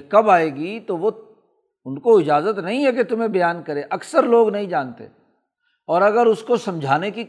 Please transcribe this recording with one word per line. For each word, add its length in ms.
کب 220
آئے 240
گی 260
تو 160
وہ، 140
ان 140
کو 180
اجازت 400
نہیں 280
ہے 60
کہ 120
تمہیں 260
بیان 320
کرے، 280
اکثر 340
لوگ 240
نہیں 180
جانتے، 400
اور 140
اگر 240
اس 160
کو 160
سمجھانے 520
کی 180